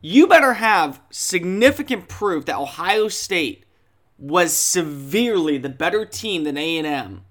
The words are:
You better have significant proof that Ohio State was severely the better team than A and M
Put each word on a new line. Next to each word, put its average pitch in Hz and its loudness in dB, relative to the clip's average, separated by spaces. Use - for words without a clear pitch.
You 277 8
better 277 6
have 208 0
significant 202 0
proof 175 -4
that 139 -4
Ohio 190 -2
State 170 -6
was 165 0
severely 156 0
the 135 -8
better 175 -2
team 196 -6
than 143 -4
A 160 -4
and 156 -4
M 98 -8